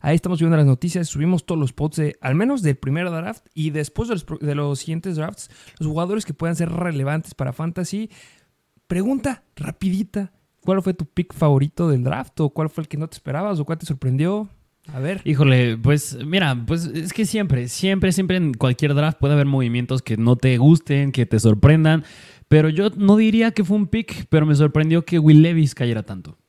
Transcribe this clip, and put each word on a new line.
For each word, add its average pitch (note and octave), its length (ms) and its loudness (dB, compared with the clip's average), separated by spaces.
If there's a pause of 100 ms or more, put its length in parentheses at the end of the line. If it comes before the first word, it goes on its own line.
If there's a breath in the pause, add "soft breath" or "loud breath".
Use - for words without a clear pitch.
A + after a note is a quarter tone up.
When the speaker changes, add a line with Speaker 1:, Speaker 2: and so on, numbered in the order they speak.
Speaker 1:
ahí D3 120 0
estamos E3+ 260 -2
viendo E3 160 2
las D3 120 4
noticias, E3 420 -2
subimos D#3+ 380 -2
todos E3 120 -4
los C3+ 140 -2
pods, D3+ 240 -6
de, D3 240 -2
al C3 140 -2
menos A#3+ 260 0
del C#3+ 140 0
primer D#3+ 340 -4
draft E3+ 340 -10 (120)
y D#3 160 -4
después D#3 360 -6
de A#3+ 60 -4
los E3 100 -6
pro-, D#3 140 -12
de D3 160 -4
los C#3+ 240 -4
siguientes E3 380 -8
drafts, D#3+ 340 -8 (300 soft breath)
los D#3 80 -4
jugadores F3+ 380 -4
que D#3 100 -10
puedan E3 200 -4
ser E3 140 -4
relevantes D#3+ 640 -4
para C3+ 200 -6
Fantasy. F#3 580 -8 (760 soft breath)
Pregunta A3+ 580 -4 (100)
rapidita, F#3 800 -6 (260)
¿cuál F#3+ 220 -2
fue F#3 120 -4
tu E3 120 -8
pick - 280 -6
favorito D3+ 540 2
del C3 160 0
draft? E3 380 -6
¿O D3 80 0
cuál D#3 200 -4
fue - 120 -8
el D3+ 80 -12
que D3 80 -10
no D3+ 100 -8
te - 80 -18
esperabas? E3+ 420 -6
¿O D3 60 -4
cuál E3 140 -6
te - 80 -14
sorprendió? D#3 640 -2 (420)
A C3+ 80 -12
ver. F#3 240 -6
Speaker 2:
Híjole, B2+ 540 2
pues, C3+ 480 0
mira, D3+ 420 -2
pues, E3 200 -2
es E3+ 260 -8
que A3 120 -2
siempre, C3+ 440 -2
siempre, F#3+ 420 0
siempre F#3 240 0
en D#3+ 180 0
cualquier C3 400 0
draft D3+ 240 0
puede C#3+ 180 2
haber C#3+ 100 4
movimientos B2+ 560 -2
que A2 160 -4
no A#2 180 4
te B2+ 220 2
gusten, C#3+ 560 4
que B2 120 0
te A2 140 0
sorprendan, D3+ 640 4 (460 loud breath)
pero D#3 180 6
yo F#3 300 0
no G3+ 180 6
diría A3 360 2
que G#3+ 120 -2
fue G3 140 0
un G3+ 100 0
pick, - 400 -6
pero D#3 180 2
me D3+ 100 4
sorprendió D#3 500 2
que E3+ 140 0
Will D#3 220 8
Levis D#3+ 320 2
cayera A#2 300 -4
tanto. - 340 -14 (120)